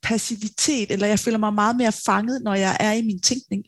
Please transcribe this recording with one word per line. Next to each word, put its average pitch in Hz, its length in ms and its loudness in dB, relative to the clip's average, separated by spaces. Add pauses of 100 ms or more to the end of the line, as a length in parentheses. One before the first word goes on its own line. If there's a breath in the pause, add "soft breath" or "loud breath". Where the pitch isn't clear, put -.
passivitet, 220 880 -2
eller 208 160 0
jeg 208 120 2
føler 220 180 0
mig 214 160 0
meget 208 220 2
mere 240 160 2
fanget, 226 520 -2
når 208 120 -2
jeg 190 240 2
er 214 120 2
i 226 100 0
min 202 200 -2
tænkning, 208 460 -2